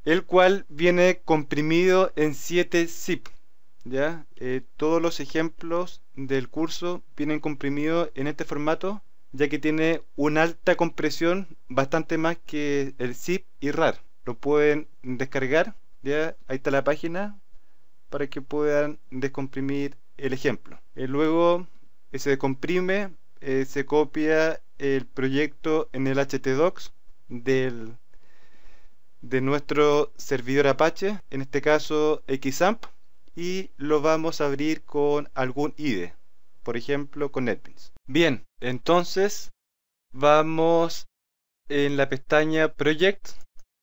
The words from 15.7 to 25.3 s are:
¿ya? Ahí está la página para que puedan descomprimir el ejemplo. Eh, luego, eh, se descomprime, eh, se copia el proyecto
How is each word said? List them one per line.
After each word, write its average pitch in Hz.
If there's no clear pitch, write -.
¿ya? 151
Ahí 131
está 139
la 135
página 170
para 143
que 139
puedan 147
descomprimir 135
el 135
ejemplo. 135
Eh, 127
luego, 165
eh, 135
se 143
descomprime, 180
eh, 135
se 135
copia 156
el 135
proyecto 143